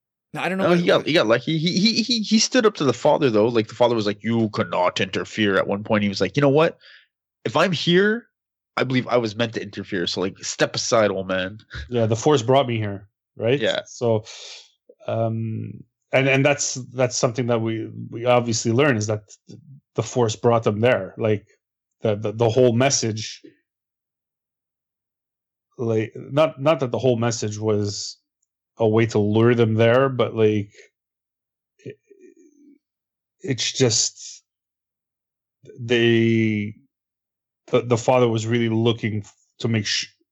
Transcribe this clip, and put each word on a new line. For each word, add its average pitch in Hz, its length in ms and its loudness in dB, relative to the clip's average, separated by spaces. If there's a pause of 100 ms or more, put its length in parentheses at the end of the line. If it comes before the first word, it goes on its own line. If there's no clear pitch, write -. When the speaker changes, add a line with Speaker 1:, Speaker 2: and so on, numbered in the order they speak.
(320)
Speaker 1:
No, 151 80 -10
I 143 80 -4
don't 185 100 -4
know 190 60 0
Speaker 2:
No, 160 60 2
Speaker 1:
what 175 100 4
Speaker 2:
he 175 60 -4
got, 180 200 2
he 139 60 -2
got 156 140 2
lucky. 127 320 0
He, 165 200 -2
he, 220 240 2
he, 233 180 -4
he 214 180 2
stood 247 280 2
up - 100 2
to 156 80 -4
the 127 80 4
father, 147 380 2
though. 107 180 4
Like, 113 200 0
the - 60 -20
father 120 200 2
was 107 120 -2
like, 101 160 -4
"You 113 280 0
cannot 90 500 -2
interfere." 98 560 -2
At 95 100 2
one 98 160 -4
point, 107 200 0
he 101 60 0
was 98 120 -6
like, 95 160 -2
"You 143 60 2
know 143 80 4
what? 151 280 2 (640)
If 117 120 -4
I'm 180 160 2
here, 196 560 0 (480)
I 127 80 2
believe 127 240 0
I 117 80 2
was 113 200 0
meant 113 180 -4
to 101 80 -6
interfere. 98 440 -6
So, - 140 -4
like, 90 180 -4
step - 360 -4
aside, 110 360 2
old 95 180 -6
man." 95 300 -4 (320)
Speaker 3:
Yeah, 117 160 0
the 110 100 0
Force 143 260 2
brought 131 260 2
me 120 80 -2
here, 101 320 -8 (280)
right? 120 220 0
Speaker 2:
Yeah. 98 280 -2
Speaker 3:
So, 110 380 -2 (800)
um, 113 680 -4 (400)
and, 135 160 2
and 135 160 2
that's, 143 300 0 (180)
that's 123 240 -2
something 123 300 -2
that 117 140 2
we, 113 280 -4 (220)
we 117 160 -8
obviously 120 460 2
learn 135 240 4
is 104 120 -2
that 107 140 -4 (720)
the 113 80 -2
Force 110 340 -2
brought 117 280 2
them 104 160 -2
there. 110 380 0
Like, 107 280 -2 (560)
the, 110 140 0
the, 107 160 -6
the 113 180 2
whole 123 240 4
message, 117 640 -2 (2500)
like, 110 380 -2
not, 143 440 -2
not 151 200 2
that 127 100 -2
the 117 80 -4
whole 123 200 2
message 113 400 -4
was 104 600 -4 (600)
a 113 100 2
way 113 180 4
to 110 120 -2
lure 110 360 4
them 113 200 2
there, 117 340 4
but, 123 260 -2
like, 107 360 2 (1080)
it, - 180 -18 (1400)
it's - 320 -4
just - 680 -2 (1400)
they, 113 960 2 (920)
the, 120 140 0
the 120 160 0
father 123 300 2
was 110 180 -2
really 117 220 0
looking 113 520 0
f-, - 140 -14 (240)
to 120 100 -4
make 110 180 -2
sh-, - 200 -4 (240)